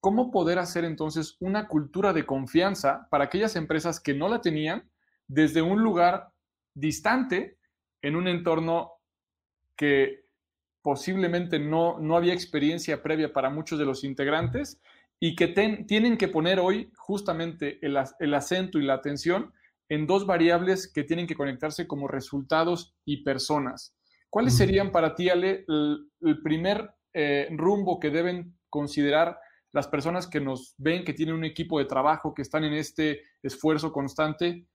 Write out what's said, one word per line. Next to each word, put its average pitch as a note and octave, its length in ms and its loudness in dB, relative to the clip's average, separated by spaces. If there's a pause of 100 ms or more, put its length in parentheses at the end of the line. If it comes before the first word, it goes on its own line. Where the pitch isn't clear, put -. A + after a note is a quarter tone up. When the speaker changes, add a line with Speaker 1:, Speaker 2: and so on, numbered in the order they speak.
Speaker 1:
¿Cómo A3+ 300 2
poder F3 280 2
hacer F3 260 -2
entonces D#3 560 -6
una G#3 280 -4
cultura F3 440 0
de D#3 140 0
confianza C#3+ 840 0
para C#3 140 2
aquellas G3+ 320 -2
empresas D#3+ 440 -2
que C#3+ 140 -2
no D#3 140 -2
la A#3 120 0
tenían D#3+ 500 -2 (380)
desde D#3 340 4
un G3 200 2
lugar F3 500 2 (420)
distante, F3+ 840 -2 (440)
en D3 140 -2
un F3+ 100 0
entorno E3 680 0 (840)
que C#3 480 2 (580)
posiblemente F3 760 0
no, D#3+ 400 0
no D#3+ 160 0
había F3 160 4
experiencia D#3+ 680 -2
previa D#3 300 0
para C3+ 180 0
muchos D#3 280 -6
de D3 60 0
los C3+ 180 -2
integrantes C#3+ 760 -2 (400)
y E3 160 0
que E3+ 100 2
ten-, G3+ 400 0
tienen A3 320 2
que G3 80 2
poner F3+ 320 0
hoy F#3+ 380 0
justamente E3+ 880 -6
el C#3+ 100 0
ac-, C#3 220 -2
el D3 160 0
acento F3+ 460 -2
y - 20 0
la C#3 120 2
atención D3 580 -2 (360)
en D3+ 200 -2
dos G3 180 2
variables F3+ 680 2
que D3 120 -2
tienen E3+ 240 -4
que D#3+ 80 -6
conectarse D3 500 -6
como C#3 220 -6
resultados D#3 960 -2
y D3 180 -4
personas? C3+ 720 -4 (380)
¿Cuáles A#3+ 220 4
Speaker 2:
Ujú. G#3 100 8
Speaker 1:
serían F#3+ 280 2
para D#3+ 220 4
ti, F3+ 140 0
Ale, F#3 400 2
el, D3 400 0 (140)
el D3+ 180 2
primer, E3 540 -2 (180)
eh, C#3+ 380 0
rumbo F3+ 500 0
que D3+ 80 0
deben F3 500 -2 (120)
considerar D3 680 2 (320)
las C#3+ 160 -2
personas E3+ 400 -2
que D3+ 140 -2
nos C3+ 380 -6
ven, D#3+ 260 0
que D#3 80 -6
tienen D#3+ 220 -2
un D#3+ 100 -4
equipo D#3+ 340 -4
de C#3 60 2
trabajo, C#3+ 480 0
que - 80 -10
están D#3 240 -2
en D3+ 80 -2
este D3+ 480 -2 (220)
esfuerzo D3+ 500 -2
constante? D#3 840 -2